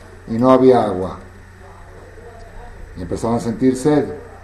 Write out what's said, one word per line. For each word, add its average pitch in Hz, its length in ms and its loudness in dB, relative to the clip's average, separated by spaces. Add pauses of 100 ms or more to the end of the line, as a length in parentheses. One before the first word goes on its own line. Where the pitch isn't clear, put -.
(260)
y 113 120 -4
no 127 120 4
había 127 320 6
agua. 92 360 -4 (1800)
Y 87 60 -12
empezaron 98 340 -4
a 113 40 -4
sentir 123 360 0
sed. 147 300 2 (380)